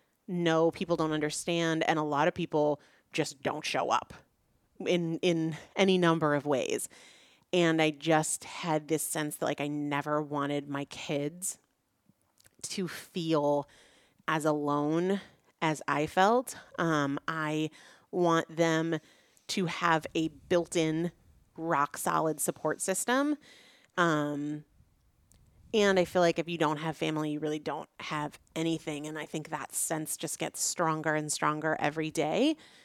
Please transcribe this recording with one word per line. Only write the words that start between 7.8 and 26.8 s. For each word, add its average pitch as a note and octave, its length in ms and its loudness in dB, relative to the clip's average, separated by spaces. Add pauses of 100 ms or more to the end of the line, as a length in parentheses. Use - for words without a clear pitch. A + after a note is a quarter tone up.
I D#3 120 4
just D#3 520 0
had D#3 440 -4
this D#3 140 0
sense D3+ 340 -4
that, - 100 -4
like, D3 160 -2
I D3 60 -2
never D3 520 -2
wanted C#3+ 480 -4
my C#3+ 160 -4
kids D#3+ 720 -6 (1040)
to - 280 -6
feel D3 800 0 (600)
as D#3 180 0
alone D3+ 800 2 (400)
as D#3 260 0
I D3 160 2
felt. G#3+ 520 2 (220)
Um, D3 480 2
I D#3 440 -2 (400)
want E3 440 2
them E3 440 2 (480)
to G3 180 -2
have D#3+ 500 2
a D#3+ 140 0
built-in, E3 800 0 (460)
rock-solid D#3+ 800 0
support - 440 -2
system. C#4 560 0 (580)
Um, D3+ 720 0 (1080)
and G3+ 260 6
I F3+ 60 6
feel F3+ 160 0
like E3+ 180 4
if D#3+ 100 -4
you E3+ 100 -4
don't D3+ 200 2
have D#3+ 200 -4